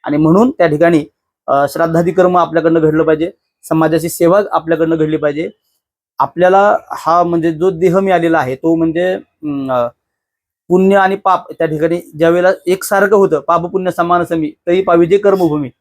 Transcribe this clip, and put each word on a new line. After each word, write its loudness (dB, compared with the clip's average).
आणि -4
म्हणून 2
त्या -2
ठिकाणी, 2
अ, 0
श्राद्धादी -2
कर्म 2
आपल्याकडनं 0
घडलं 2
पाहिजे, 0
समाजाची 0
सेवा 2
आपल्याकडनं -2
घडली -2
पाहिजे. -4
आपल्याला 2
हा, -2
म्हणजे -2
जो -2
देह 0
मिळालेला 0
आहे -2
तो -2
म्हणजे, -2
अं, -10
अ, -2
पुण्य 4
आणि 2
पाप -2
त्या -4
ठिकाणी -2
ज्या -2
वेळेला 2
एकसारखं 0
होतं, 2
"पाप -2
पुण्य -4
समान 0
समी, -4
तरी 2
पाविजे 2
कर्मभूमी." 0